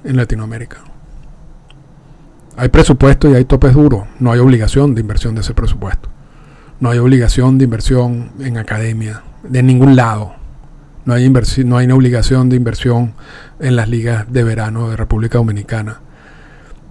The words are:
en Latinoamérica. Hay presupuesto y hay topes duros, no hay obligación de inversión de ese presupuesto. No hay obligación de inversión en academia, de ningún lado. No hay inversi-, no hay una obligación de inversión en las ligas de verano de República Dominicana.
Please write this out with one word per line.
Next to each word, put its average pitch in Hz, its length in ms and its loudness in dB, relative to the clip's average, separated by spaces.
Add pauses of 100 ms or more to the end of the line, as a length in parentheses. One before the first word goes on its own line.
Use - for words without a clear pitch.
en 131 120 -4
Latinoamérica. 113 640 -6 (1800)
Hay 127 120 0
presupuesto 139 640 4
y 135 40 6
hay 127 100 2
topes 139 280 2
duros, 131 360 2 (100)
no 123 140 0
hay 120 80 2
obligación 127 540 2
de 110 60 -4
inversión 110 360 -4
de 110 60 -6
ese 117 120 -6
presupuesto. - 540 -4 (720)
No 117 100 -2
hay 120 80 0
obligación 127 600 2
de 135 60 2
inversión 120 760 -2
en 123 180 -8
academia, 110 640 -8 (220)
de 127 180 -2
ningún 131 320 6
lado. 110 400 0 (680)
No 123 100 -2
hay 123 120 0
inversi-, 131 380 2
no 123 120 0
hay 123 100 2
una 127 80 2
obligación 127 540 2
de 127 80 0
inversión 120 580 -2 (460)
en 127 160 0
las 110 120 -2
ligas 117 440 -4
de 127 100 0
verano 113 460 -4
de 113 80 -6
República 110 420 -2
Dominicana. 107 640 -6 (920)